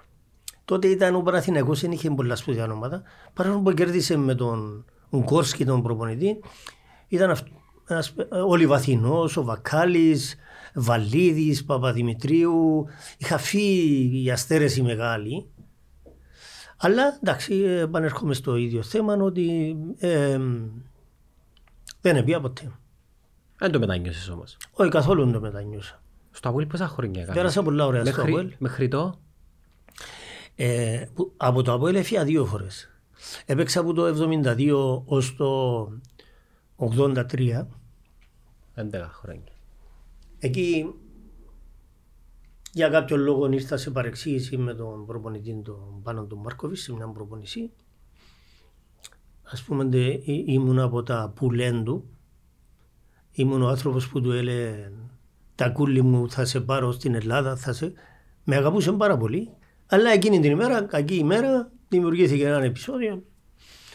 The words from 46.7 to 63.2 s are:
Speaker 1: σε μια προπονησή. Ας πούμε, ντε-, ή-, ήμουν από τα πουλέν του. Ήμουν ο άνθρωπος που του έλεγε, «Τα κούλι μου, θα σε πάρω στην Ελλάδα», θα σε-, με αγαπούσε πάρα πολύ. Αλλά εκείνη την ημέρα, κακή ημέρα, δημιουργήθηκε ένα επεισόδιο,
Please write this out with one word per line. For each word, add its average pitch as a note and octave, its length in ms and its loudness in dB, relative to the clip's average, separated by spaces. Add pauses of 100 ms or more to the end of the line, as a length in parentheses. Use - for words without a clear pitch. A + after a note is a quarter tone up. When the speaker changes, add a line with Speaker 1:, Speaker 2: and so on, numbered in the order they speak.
Speaker 1:
σε B2+ 100 -12
μια A2+ 160 -10
προπονησή. A2 640 -12 (1700)
Ας - 200 -14
πούμε, C#3 220 -2
ντε-, C3 400 0
ή-, D3+ 220 -4
ήμουν C3 320 2
από A#2+ 240 0
τα A2+ 320 -4
πουλέν A#2+ 500 0
του. C3+ 220 -6 (1300)
Ήμουν C3+ 280 2
ο B2 60 2
άνθρωπος B2+ 400 -2
που C#3+ 120 -4
του B2 120 0
έλεγε, A#2+ 580 -4 (640)
«Τα B2 160 0
κούλι C3 320 2
μου, B2 280 4
θα C3 140 -2
σε B2+ 160 -2
πάρω C3 320 0
στην B2 220 -2
Ελλάδα», B2+ 420 -2
θα - 160 -6
σε-, F3 200 -6 (520)
με C#3 120 2
αγαπούσε E3 360 2
πάρα G3+ 240 2
πολύ. B2 320 -2 (380)
Αλλά A3 240 6
εκείνη G3+ 300 6
την D3 100 6
ημέρα, A3 320 2
κακή D#3+ 320 -2
ημέρα, A#3 560 2 (180)
δημιουργήθηκε E3+ 580 2
ένα C#3+ 180 2
επεισόδιο, G3+ 580 -4 (720)